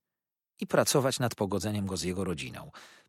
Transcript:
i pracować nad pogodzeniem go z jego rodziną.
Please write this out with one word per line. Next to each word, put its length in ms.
i 60
pracować 520
nad 160
pogodzeniem 520
go 100
z 60
jego 220
rodziną. 460